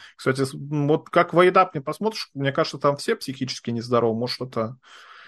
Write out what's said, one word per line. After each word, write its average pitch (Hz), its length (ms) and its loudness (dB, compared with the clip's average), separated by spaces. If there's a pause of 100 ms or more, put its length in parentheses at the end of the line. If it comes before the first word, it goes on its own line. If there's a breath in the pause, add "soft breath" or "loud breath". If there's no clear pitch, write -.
(160 loud breath)
Кстати, 131 280 0
с-, 135 120 -4
м, 147 320 -4
вот 156 220 0
как 175 240 2
в 165 60 4
Айдап 180 360 6
не 156 60 -6
посмотришь, - 520 -4
мне 139 180 -2
кажется, 135 280 -2
там 143 180 2
все 220 180 -2
психически - 540 -8
нездоровы. 117 480 0
Может, 120 240 -4
это 123 360 -6 (500 loud breath)